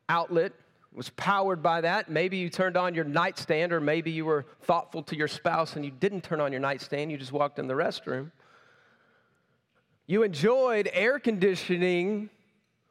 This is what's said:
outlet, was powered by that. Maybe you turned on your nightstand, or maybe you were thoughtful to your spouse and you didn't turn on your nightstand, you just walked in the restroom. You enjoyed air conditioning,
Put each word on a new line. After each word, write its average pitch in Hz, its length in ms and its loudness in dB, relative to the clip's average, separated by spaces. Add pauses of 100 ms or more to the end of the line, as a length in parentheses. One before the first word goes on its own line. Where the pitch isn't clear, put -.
outlet, 170 460 0 (400)
was - 160 -12
powered 196 520 0
by 165 200 2
that. 180 280 0
Maybe 180 280 0
you 180 100 -4
turned 180 300 0
on 180 160 0
your 160 100 0
nightstand, 170 680 0
or 165 80 0
maybe 160 280 0
you 160 140 -4
were 151 220 0 (160)
thoughtful 170 400 0
to 165 120 -10
your 151 140 0
spouse 165 480 -2
and 147 80 -6
you 143 60 -8
didn't 180 320 -2
turn 156 180 -4
on 143 100 0
your 131 120 -4
nightstand, 143 500 -4
you 143 60 -6
just 131 140 -10
walked 143 260 0
in 143 80 -4
the 131 80 -4
restroom. 151 560 -2 (1800)
You 202 160 2
enjoyed 214 720 2
air 226 240 4
conditioning, 185 1120 0 (600)